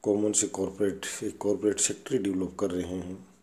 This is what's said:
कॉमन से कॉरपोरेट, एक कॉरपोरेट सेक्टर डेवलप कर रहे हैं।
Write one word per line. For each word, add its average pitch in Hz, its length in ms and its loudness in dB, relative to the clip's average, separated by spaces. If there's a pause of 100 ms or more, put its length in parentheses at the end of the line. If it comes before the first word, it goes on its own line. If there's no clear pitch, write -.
कॉमन 104 280 4
से 104 160 2
कॉरपोरेट, 95 580 -2 (160)
एक 107 160 -4
कॉरपोरेट 101 420 2
सेक्टर - 380 0
डेवलप 95 420 0
कर 98 100 2
रहे 90 180 -2
हैं। 92 380 -8 (160)